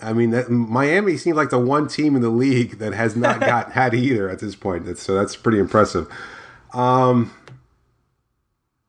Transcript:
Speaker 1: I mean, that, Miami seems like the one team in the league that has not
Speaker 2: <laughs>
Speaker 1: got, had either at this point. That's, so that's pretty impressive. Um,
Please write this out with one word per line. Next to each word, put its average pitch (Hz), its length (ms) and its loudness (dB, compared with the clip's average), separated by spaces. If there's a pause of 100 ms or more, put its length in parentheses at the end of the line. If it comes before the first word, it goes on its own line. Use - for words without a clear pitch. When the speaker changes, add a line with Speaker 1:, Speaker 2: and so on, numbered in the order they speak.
Speaker 1:
I 110 100 -6
mean, 117 180 2
that, 120 200 -2
Miami 139 680 0
seems 156 200 -2
like 147 140 0
the 131 100 2
one 139 260 0
team 147 300 0
in 120 60 2
the 117 80 2
league 120 480 0
that 104 160 -6
has 110 200 -2
not 117 260 0
Speaker 2:
<laughs> - 0 -
Speaker 1:
got, 120 320 0
had 123 220 2
either 120 340 0
at 92 120 -8
this 104 160 -10
point. 87 300 -4
That's, 87 160 -10
so 98 120 -2
that's 98 220 0
pretty 113 240 2
impressive. 95 500 2 (640)
Um, 127 600 2 (1600)